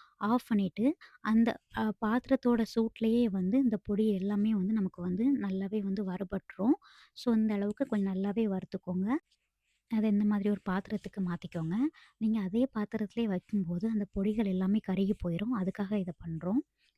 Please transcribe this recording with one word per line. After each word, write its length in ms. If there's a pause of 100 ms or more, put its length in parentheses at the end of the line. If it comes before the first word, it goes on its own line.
(200)
ஆஃப் 260
பண்ணிட்டு 380 (400)
அந்த, 240 (280)
அ, 80 (140)
பாத்திரத்தோட 680
சூட்லயே 640
வந்து 280
இந்த 240
பொடி 320
எல்லாமே 400
வந்து 200
நமக்கு 280
வந்து 240 (120)
நல்லாவே 440
வந்து 220
வறுபட்டுரும். 720 (400)
So, 180
இந்த 200
அளவுக்கு 320
கொஞ்சம் 240
நல்லாவே 400
வறுத்துக்கோங்க. 580 (840)
அதை 180
இந்த 160
மாதிரி 260
ஒரு 140
பாத்திரத்துக்கு 580
மாத்திக்கோங்க. 520 (440)
நீங்க 220
அதே 300
பாத்திரத்திலே 580
வைக்கும்போது 600
அந்த 200
பொடிகள் 400
எல்லாமே 320
கருகி 360
போயிரும். 380
அதுக்காக 440
இதை 200
பண்றோம். 440 (360)